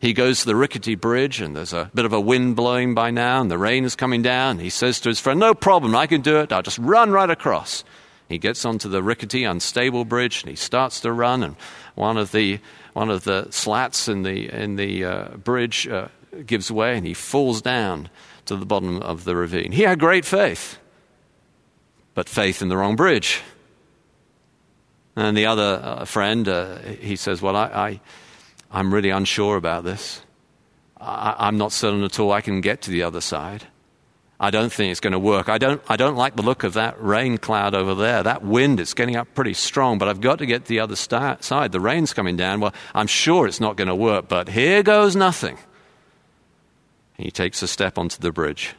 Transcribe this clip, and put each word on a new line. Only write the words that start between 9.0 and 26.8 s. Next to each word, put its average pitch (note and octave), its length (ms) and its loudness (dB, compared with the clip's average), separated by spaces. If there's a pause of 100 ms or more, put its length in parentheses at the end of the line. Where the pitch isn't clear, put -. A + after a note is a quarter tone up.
rickety, A2+ 420 -2
unstable A#2+ 640 -2
bridge, A#2+ 340 -2
and - 80 -14
he C3+ 80 -14
starts - 440 -2
to A#2 120 -2
run, A#2+ 300 0
and D2 120 -4 (400)
one G#2+ 220 0
of G#2+ 160 -2
the, G2+ 280 0 (340)
one A2 160 -2
of F#2+ 140 -2
the F#2+ 260 -2
slats B2 580 -2
in G2+ 140 -2
the, F#2+ 260 -4
in G#2 280 -6
the, G2 280 -4
uh, F#2+ 200 -4 (120)
bridge, A#2+ 500 -2
uh, G#2+ 220 -6 (380)
gives G#2 240 -2
way, A2+ 260 0
and F#2 100 -4
he E2+ 60 -6
falls B2+ 480 0
down G#2 480 -2 (380)
to G#2 100 -4
the F#2+ 80 -8
bottom F#2+ 380 -2
of E2+ 220 -8
the F2+ 120 -2
ravine. F2 360 -4
He C#3 100 2
had F#3 160 4
great E3+ 260 4
faith, F#3 540 -2 (1400)
but F2+ 120 -2
faith G2 360 0
in F#2+ 60 -2
the F#2 100 0
wrong G2+ 180 2
bridge. D3+ 460 2 (1700)
And G#2+ 220 2
the G#2 80 4
other, G#2 380 2
uh, B1 240 -8
friend, G#2+ 420 0
uh, F#2 300 -2 (220)